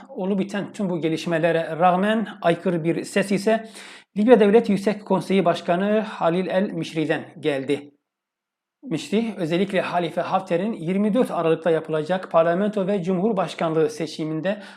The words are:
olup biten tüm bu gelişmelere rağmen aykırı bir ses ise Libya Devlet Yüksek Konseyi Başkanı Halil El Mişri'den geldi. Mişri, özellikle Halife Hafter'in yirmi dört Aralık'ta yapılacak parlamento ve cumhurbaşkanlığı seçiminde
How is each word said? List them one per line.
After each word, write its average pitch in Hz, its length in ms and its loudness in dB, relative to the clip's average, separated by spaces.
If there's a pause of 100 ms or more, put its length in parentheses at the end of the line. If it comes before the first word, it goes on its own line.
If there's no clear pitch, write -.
olup 202 300 -4
biten 190 340 -4
tüm 196 180 -4
bu 175 100 -2
gelişmelere 160 760 0
rağmen 190 500 2 (140)
aykırı 170 420 0
bir 165 200 -2
ses 196 280 -2
ise 220 360 0 (480)
Libya 214 240 8
Devlet 220 280 6
Yüksek 202 380 0
Konseyi 190 380 2
Başkanı 185 560 2
Halil 180 460 -2
El 190 240 0
Mişri'den 156 540 -4 (160)
geldi. 139 500 -2 (920)
Mişri, 214 540 -4
özellikle 180 440 0
Halife 175 400 -2
Hafter'in 185 520 -2
yirmi 196 420 0
dört 247 160 2
Aralık'ta 160 400 0
yapılacak 156 600 -2
parlamento 185 560 2
ve 202 160 -2
cumhurbaşkanlığı 170 880 0
seçiminde 160 720 -6 (140)